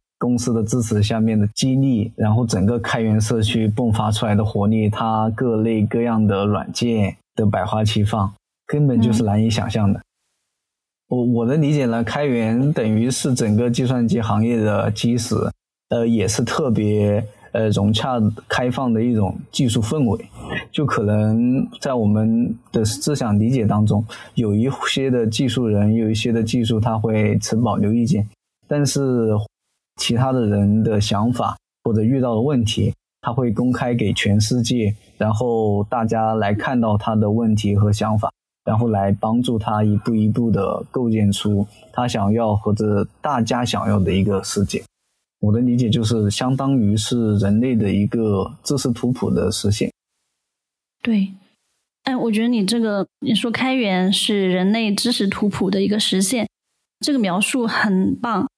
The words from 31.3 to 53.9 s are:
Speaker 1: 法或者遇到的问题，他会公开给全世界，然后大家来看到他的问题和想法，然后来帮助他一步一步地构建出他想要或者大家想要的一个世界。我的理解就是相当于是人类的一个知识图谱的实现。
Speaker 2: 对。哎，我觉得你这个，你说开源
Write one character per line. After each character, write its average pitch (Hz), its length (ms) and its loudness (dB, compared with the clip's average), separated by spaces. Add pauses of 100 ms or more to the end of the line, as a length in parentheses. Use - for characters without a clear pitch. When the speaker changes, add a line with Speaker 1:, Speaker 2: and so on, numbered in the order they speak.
Speaker 1:
法 104 240 -4 (260)
或 117 100 0
者 110 80 2
遇 123 200 2
到 120 140 0
的 107 40 0
问 127 240 0
题， 107 300 -2 (260)
他 120 140 -4
会 123 180 0
公 123 180 0
开 123 240 -2
给 113 200 0
全 104 260 2
世 120 220 0
界， 110 340 0 (220)
然 107 160 0
后 110 560 0
大 117 160 -2
家 110 280 0
来 104 200 0
看 127 260 -2
到 107 180 2
他 107 200 0
的 104 140 2
问 113 220 0
题 104 220 0
和 104 160 2
想 107 260 0
法， - 140 -2 (320)
然 110 140 -2
后 117 120 0
来 98 220 0
帮 113 300 0
助 123 180 -2
他 107 240 -2
一 104 140 2
步 117 180 -2
一 107 140 2
步 117 220 0
地 98 400 -2
构 123 180 -2
建 107 220 2
出 101 340 -2 (260)
他 123 160 -2
想 104 240 -2
要 110 240 2
或 107 180 -2
者 107 320 0 (160)
大 139 200 -2
家 120 240 -2
想 113 220 -4
要 104 120 2
的 85 140 0
一 95 100 2
个 95 200 0
世 - 220 -2
界。 - 160 -6 (600)
我 104 100 2
的 110 80 2
理 123 160 2
解 123 140 2
就 117 140 0
是 107 260 0
相 127 260 -2
当 139 220 0
于 104 180 2
是 110 420 0
人 101 220 2
类 127 160 0
的 104 160 2
一 101 160 2
个 104 460 0 (100)
知 143 140 -2
识 135 140 0
图 120 200 -2
谱 - 180 -4
的 - 220 0
实 104 200 -2
现。 - 200 -2 (1080)
Speaker 2:
对。 202 320 -2 (720)
哎， 269 120 -4
我 233 160 -2
觉 214 120 0
得 233 40 0
你 240 160 0
这 220 160 0
个， 208 280 -2 (140)
你 - 120 -2
说 226 160 -2
开 254 240 -2
源 196 400 0